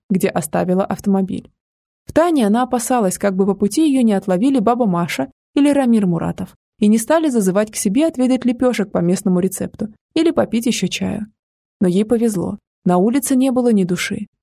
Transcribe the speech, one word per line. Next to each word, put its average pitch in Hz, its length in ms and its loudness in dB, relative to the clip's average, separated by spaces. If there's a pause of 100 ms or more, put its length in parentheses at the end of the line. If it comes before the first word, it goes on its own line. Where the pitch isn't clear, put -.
(100)
где 185 180 0
оставила 180 560 -2
автомобиль. 190 680 -4 (560)
В - 60 -14
Тане 302 340 2
она 233 180 2
опасалась, 240 540 -2
как 196 180 -2
бы 190 100 2
по 202 80 0
пути 208 340 0
ее 262 140 2
не 226 100 4
отловили 196 460 0
баба 233 280 2
Маша 175 440 -2 (240)
или 285 160 4
Рамир 240 360 2
Муратов 170 500 -4 (220)
и 208 100 4
не 220 100 4
стали 320 300 0
зазывать 214 420 0
к - 60 -14
себе 240 300 0
отведать 254 380 0
лепешек 240 460 0
по 180 80 -2
местному 180 400 0
рецепту 185 500 -4 (260)
или 330 180 2
попить 233 340 -2
еще 190 220 -2
чаю. 190 380 -6 (540)
Но 185 60 2
ей 185 180 2
повезло. 208 540 -2 (260)
На 180 120 4
улице 240 400 2
не 262 160 2
было 240 200 2
ни 196 120 4
души. 180 420 -6 (160)